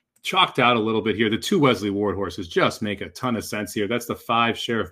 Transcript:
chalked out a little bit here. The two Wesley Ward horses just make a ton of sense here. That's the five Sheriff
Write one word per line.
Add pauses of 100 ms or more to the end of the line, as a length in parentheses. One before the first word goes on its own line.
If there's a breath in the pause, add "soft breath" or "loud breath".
(220)
chalked
out
a
little
bit
here.
The
two
Wesley
Ward
horses
just
make
a
ton
of
sense
here.
That's
the
five
Sheriff